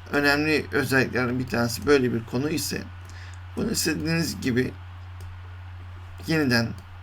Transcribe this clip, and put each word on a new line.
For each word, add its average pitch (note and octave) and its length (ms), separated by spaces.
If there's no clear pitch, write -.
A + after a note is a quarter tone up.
önemli D3 600
özelliklerden B2+ 640
bir B2+ 80
tanesi A#2+ 400
böyle C3 280
bir A2+ 100
konu C#3 260
ise - 320
bunu A3 140
istediğiniz D#3+ 680
gibi B2+ 320
yeniden B2+ 420